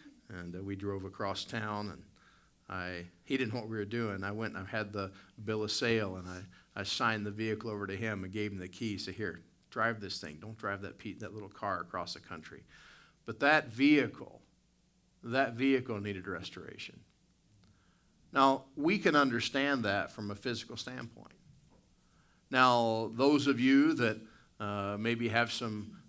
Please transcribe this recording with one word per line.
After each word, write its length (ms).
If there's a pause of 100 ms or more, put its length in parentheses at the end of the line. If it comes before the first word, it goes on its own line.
(280)
And, 280
uh, 60
we 120
drove 300
across 400
town, 460
and 140 (640)
I, 380 (180)
he 120
didn't 180
know 60
what 80
we 80
were 80
doing. 400
I 80
went 240
and 100
I 20
had 240
the 200 (320)
bill 180
of 80
sale, 460
and 120
I, 180 (280)
I 80
signed 420
the 60
vehicle 400
over 160
to 100
him 280
and 80
gave 180
him 80
the 80
key. 320
Said, 160
"Here, 280 (280)
drive 300
this 200
thing. 200
Don't 180
drive 240
that 160
pe-, 160
that 180
little 180
car 300
across 340
the 60
country." 440 (600)
But 140
that 300
vehicle, 720 (800)
that 300
vehicle 480
needed 260
restoration. 800 (1300)
Now, 320 (100)
we 240
can 160
understand 720
that 260
from 220
a 20
physical 420
standpoint. 580 (1160)
Now, 640
those 320
of 140
you 340
that, 240 (420)
uh, 380
maybe 300
have 240
some, 560